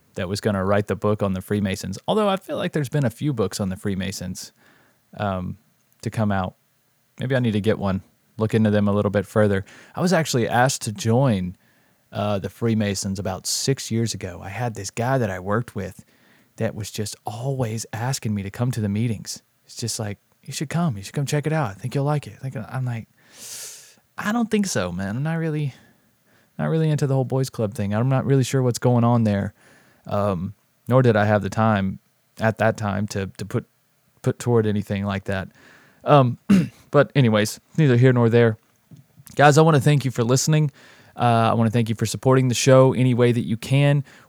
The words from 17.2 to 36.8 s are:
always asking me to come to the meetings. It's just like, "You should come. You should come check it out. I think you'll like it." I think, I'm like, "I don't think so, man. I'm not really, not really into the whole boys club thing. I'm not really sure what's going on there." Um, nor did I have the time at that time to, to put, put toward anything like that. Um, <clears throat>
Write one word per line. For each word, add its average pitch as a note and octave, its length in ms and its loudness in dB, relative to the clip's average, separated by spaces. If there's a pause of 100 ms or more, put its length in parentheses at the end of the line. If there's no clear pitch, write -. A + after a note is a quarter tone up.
always A#2 680 -6
asking A#2+ 400 -4
me G2+ 80 -4
to F#2+ 80 -8
come B2 220 -4
to A2+ 100 -4
the G#2 80 -2
meetings. G#2+ 520 -4 (240)
It's - 120 -20
just - 220 -8
like, G#2 180 -8 (260)
"You - 80 -18
should C#3 180 -8
come. D#3+ 280 -2
You G2 60 -12
should - 100 -16
come C#3+ 120 -4
check D3 220 -2
it D#3 60 -2
out. D3+ 160 -2
I F#2+ 60 -12
think B2+ 200 -8
you'll C#3 80 -2
like D3 240 -2
it." G#2 100 -16
I C3+ 120 -10
think, C3 80 -10 (120)
I'm C3 160 -6
like, A2+ 220 -6 (1120)
"I G#3 160 -4
don't A#3 180 -2
think G#3 160 0
so, F2+ 240 -2
man. F#2+ 240 -6
I'm C3+ 80 -4
not D#3+ 120 -4
really, D3+ 380 -4 (840)
not D3+ 80 -4
really D#3 240 0
into D3 180 0
the C3+ 80 2
whole C3 100 2
boys C3 240 -2
club G#2+ 240 -4
thing. G#2 200 -4
I'm A#2 160 2
not C3 160 0
really C3+ 180 4
sure C3+ 180 -2
what's B2 180 0
going B2 240 4
on A#2 200 4
there." G2+ 300 0 (520)
Um, G2+ 480 -2 (340)
nor B2 140 4
did A#2+ 140 6
I G#2 100 4
have G#2+ 160 4
the F#2+ 80 -4
time G2+ 500 2 (400)
at G#2+ 200 0
that A2 180 2
time G2+ 300 -4
to, F#2+ 300 -6
to G2+ 80 -8
put, A2 200 -4 (560)
put - 160 -2
toward A#2 300 2
anything G2+ 360 -2
like G2 200 -4
that. F#2+ 260 -6 (540)
Um, B2+ 340 4 (100)
<clears throat> F3 440 0